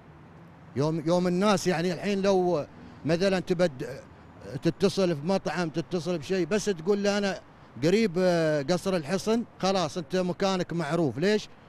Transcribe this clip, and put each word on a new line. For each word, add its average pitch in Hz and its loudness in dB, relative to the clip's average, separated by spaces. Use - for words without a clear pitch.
يوم، 156 0
يوم 180 2
الناس 180 2
يعني 175 0
الحين 196 -2
لو 180 2
مثلًا 180 2
تبد 143 -2
تتصل 175 2
في 143 -8
مطعم، 175 -2
تتصل 170 -4
بشيء، 170 -2
بس 196 -2
تقول 196 0
له 202 2
انا 196 -2
قريب، 196 4
آه، 165 2
قصر 180 0
الحصن، 196 0
خلاص 185 0
انت 180 -6
مكانك 185 0
معروف. 156 0
ليش؟ 202 0